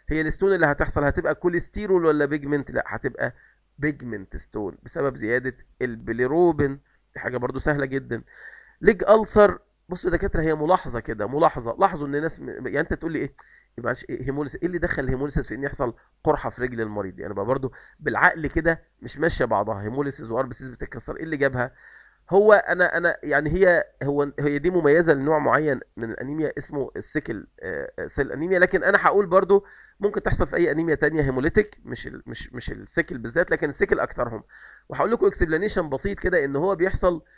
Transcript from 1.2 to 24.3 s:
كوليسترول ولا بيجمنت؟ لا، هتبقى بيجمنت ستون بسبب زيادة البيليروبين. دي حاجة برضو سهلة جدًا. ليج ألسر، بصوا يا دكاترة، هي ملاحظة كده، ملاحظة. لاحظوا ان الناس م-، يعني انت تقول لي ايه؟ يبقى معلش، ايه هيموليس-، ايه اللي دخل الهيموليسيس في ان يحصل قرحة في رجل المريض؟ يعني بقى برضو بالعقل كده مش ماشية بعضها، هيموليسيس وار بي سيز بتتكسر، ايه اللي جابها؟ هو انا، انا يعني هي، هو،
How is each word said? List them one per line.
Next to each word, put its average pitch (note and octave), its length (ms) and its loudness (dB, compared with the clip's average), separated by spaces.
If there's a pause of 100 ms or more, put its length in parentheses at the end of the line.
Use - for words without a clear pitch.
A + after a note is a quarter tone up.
كوليسترول F3+ 680 0
ولا D3+ 200 4
بيجمنت؟ C#3+ 460 -2
لا، A#2+ 160 -2
هتبقى B2 480 -6 (420)
بيجمنت B2 600 -6
ستون - 460 -8
بسبب C3+ 320 -4
زيادة B2+ 420 -2 (240)
البيليروبين. C3+ 960 0 (340)
دي - 60 -14
حاجة B2 180 -6
برضو B2+ 220 -4
سهلة C#3+ 260 0
جدًا. B2+ 380 -6 (580)
ليج F#3+ 280 6
ألسر، G#3 500 6 (300)
بصوا F3 220 -4
يا E3+ 40 2
دكاترة، F3 260 -2
هي D#3 140 0
ملاحظة D3+ 440 0
كده، G#2+ 280 -4
ملاحظة. C#3 520 0
لاحظوا F3 280 0
ان C#3 80 -4
الناس D#3 240 -4
م-، C3 100 -12
يعني B2+ 300 -6
انت D3+ 140 -4
تقول D#3+ 180 -6
لي D3 80 -4
ايه؟ C#3 140 -4 (440)
يبقى A#2+ 120 -6
معلش، B2+ 200 -6
ايه - 140 -8
هيموليس-، C#3 320 -4
ايه - 100 -4
اللي F3 120 -4
دخل D#3+ 260 -2
الهيموليسيس C3+ 440 -2
في A2 80 -8
ان C3+ 80 -6
يحصل C3+ 300 -4 (300)
قرحة D3 260 0
في A#2+ 120 -10
رجل B2 200 -4
المريض؟ G2+ 380 -6
يعني G2 140 -8
بقى G2 120 -4
برضو C3 260 -2 (280)
بالعقل D#3 480 0
كده D#3+ 360 0 (180)
مش A#2+ 160 -14
ماشية D3+ 280 2
بعضها، G#2 360 0
هيموليسيس C3+ 500 -4
وار G#2+ 140 0
بي A#2+ 80 -10
سيز B2+ 160 -14
بتتكسر، - 460 -12
ايه - 80 -10
اللي D#3+ 140 -6
جابها؟ B2+ 360 0 (560)
هو G#3 240 8
انا، F3 440 4
انا E3+ 260 0
يعني D3 260 0
هي، F3 340 6 (200)
هو، C#3+ 360 0